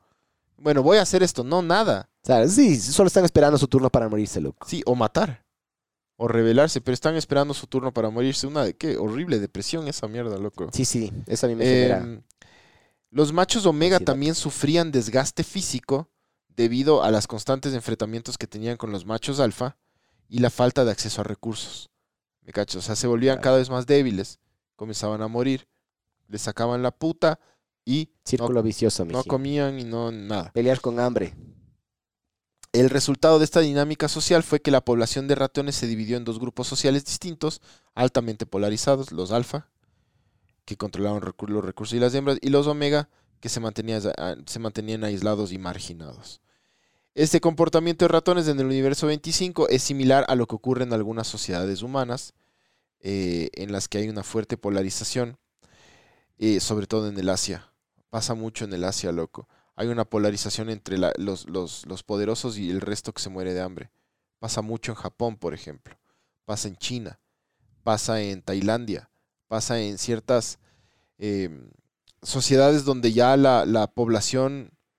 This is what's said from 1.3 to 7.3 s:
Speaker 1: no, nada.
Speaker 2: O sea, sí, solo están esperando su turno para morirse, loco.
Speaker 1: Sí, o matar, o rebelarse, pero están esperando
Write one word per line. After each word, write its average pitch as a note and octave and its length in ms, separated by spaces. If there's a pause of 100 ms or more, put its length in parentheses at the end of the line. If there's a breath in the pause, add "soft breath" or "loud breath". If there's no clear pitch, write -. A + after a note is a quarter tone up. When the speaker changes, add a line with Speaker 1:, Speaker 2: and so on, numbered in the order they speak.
Speaker 1:
no, D3 180
nada. E3+ 480 (140)
Speaker 2:
O - 40
sea, A#2+ 220
sí, G#3 300
solo C#3 300
están F#3 160
esperando D3 340
su C3+ 80
turno C3 240
para A#2 180
morirse, G#2+ 320
loco. - 280
Speaker 1:
Sí, F3 180
o B2 80
matar, B2 500 (720)
o A#2 120
rebelarse, A#2 520
pero B2+ 140
están D#3 220
esperando C#3+ 360